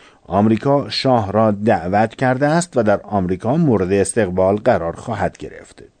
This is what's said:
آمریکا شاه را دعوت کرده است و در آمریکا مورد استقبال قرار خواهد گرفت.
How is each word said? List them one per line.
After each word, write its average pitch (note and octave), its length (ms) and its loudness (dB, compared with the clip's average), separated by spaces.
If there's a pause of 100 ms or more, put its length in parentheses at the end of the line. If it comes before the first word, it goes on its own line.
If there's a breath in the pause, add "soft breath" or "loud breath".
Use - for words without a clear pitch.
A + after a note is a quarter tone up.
(260 soft breath)
آمریکا A2 640 2
شاه A2+ 440 0
را A2 180 2
دعوت G2+ 640 0
کرده B2+ 320 0
است E3 300 -2
و A#2 60 2
در G#2 200 2
آمریکا G2 540 -2
مورد G#2+ 360 2
استقبال F#2+ 640 2
قرار F2 400 0
خواهد G2+ 420 -6
گرفت. - 440 -18 (180)